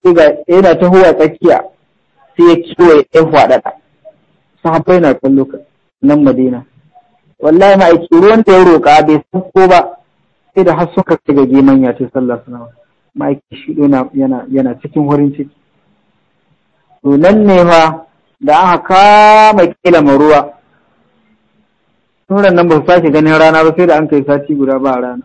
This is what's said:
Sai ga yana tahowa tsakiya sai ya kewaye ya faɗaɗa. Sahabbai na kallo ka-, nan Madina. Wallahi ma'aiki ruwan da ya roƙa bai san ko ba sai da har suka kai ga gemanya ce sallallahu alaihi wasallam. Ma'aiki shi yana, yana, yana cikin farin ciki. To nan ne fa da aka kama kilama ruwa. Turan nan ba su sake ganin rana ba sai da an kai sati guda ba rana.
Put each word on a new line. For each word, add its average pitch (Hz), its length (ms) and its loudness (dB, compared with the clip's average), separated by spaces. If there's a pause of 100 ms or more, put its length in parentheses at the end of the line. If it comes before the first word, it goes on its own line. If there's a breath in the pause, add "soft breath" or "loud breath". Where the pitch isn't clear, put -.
Sai 180 120 2
ga 165 100 2 (240)
yana 175 260 2
tahowa 180 400 2
tsakiya 160 480 -2 (720)
sai 339 120 2
ya 170 60 4 (200)
kewaye 160 380 2
ya 160 100 2
faɗaɗa. 127 480 0 (960)
Sahabbai 165 360 0
na 147 140 -2
kallo 135 300 -2
ka-, - 180 -16 (400)
nan 147 220 0
Madina. 127 400 -4 (720)
Wallahi 190 400 2
ma'aiki 170 320 0
ruwan 208 320 2
da 208 100 0
ya 185 120 4
roƙa 151 420 2
bai 151 240 -2
san 185 120 -8 (120)
ko 185 140 2
ba 175 120 4 (760)
sai 190 100 0
da 170 100 0
har 165 200 -6
suka 175 280 -4
kai 143 120 -4
ga 139 120 2
gemanya 135 480 0
ce 123 160 -10
sallallahu 123 320 -6
alaihi 123 80 -20
wasallam. 120 180 -20 (460)
Ma'aiki 143 420 -8
shi 208 220 -14
yana, 139 340 -2
yana, 131 380 -6
yana 131 320 -4
cikin 147 260 -6
farin 143 220 -2
ciki. 143 240 -14 (1500)
To 139 120 0
nan 208 300 2
ne 185 160 2
fa 165 440 0 (340)
da 170 340 0
aka 156 80 -6
kama 208 880 2 (140)
kilama 151 340 0
ruwa. 147 320 0 (1800)
Turan 196 280 0
nan 175 140 0
ba 160 60 2
su 143 140 -2
sake 170 240 0
ganin 156 260 0
rana 160 240 2
ba 160 140 2
sai 180 100 0
da 160 120 0
an 156 100 -4
kai 143 180 -2
sati 143 280 -4
guda 135 260 -4
ba 131 180 -4
rana. 123 260 -10